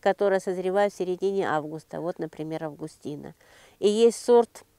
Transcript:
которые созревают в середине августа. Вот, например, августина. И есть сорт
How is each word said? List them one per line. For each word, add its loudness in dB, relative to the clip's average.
которые 2
созревают 0
в -20
середине -2
августа. -6
Вот, -6
например, -8
августина. -12
И 2
есть 4
сорт 2